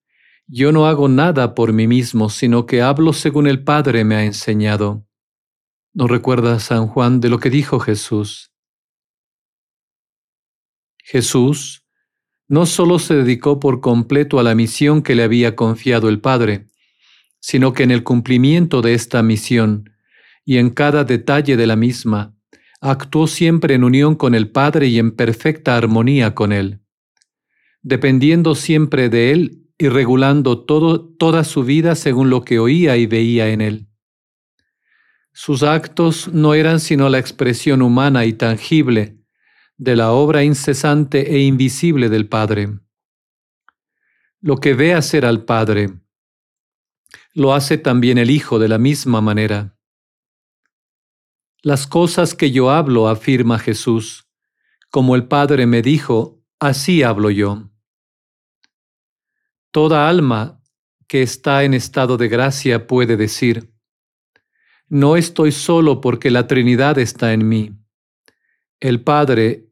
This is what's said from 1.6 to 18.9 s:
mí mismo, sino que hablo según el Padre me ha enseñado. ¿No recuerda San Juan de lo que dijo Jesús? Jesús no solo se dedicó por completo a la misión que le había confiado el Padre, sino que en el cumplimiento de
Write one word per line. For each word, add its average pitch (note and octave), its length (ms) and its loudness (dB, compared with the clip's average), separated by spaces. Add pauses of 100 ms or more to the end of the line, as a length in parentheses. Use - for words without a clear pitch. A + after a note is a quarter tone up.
mí A2 140 2
mismo, A#2+ 420 0
sino A#2+ 380 0
que A#2+ 160 0
hablo C#3+ 320 2
según D3 320 0
el C#3 180 -2
Padre C#3 400 0
me G#2+ 120 0
ha G#2+ 100 -2
enseñado. G#2 800 -4 (880)
¿No B2+ 120 -2
recuerda A#2+ 540 0
San A2+ 260 -2
Juan B2 340 0
de A#2+ 100 0
lo A#2+ 80 0
que - 100 -2
dijo C3 320 -2
Jesús? G#2 720 -6 (2500)
Jesús - 880 -2 (600)
no D#3+ 200 2
solo F3 320 2
se E3+ 160 -2
dedicó C3+ 440 0
por C3+ 220 -2
completo C3+ 580 0
a B2 40 2
la A#2 120 2
misión C#3+ 480 0
que C3+ 120 -2
le A#2+ 80 2
había A#2 340 0
confiado A2+ 540 0
el G#2 100 0
Padre, A2 460 -2 (760)
sino C3 300 0
que C3 120 0
en B2 60 2
el A#2 120 0
cumplimiento C3 800 0
de A#2 100 2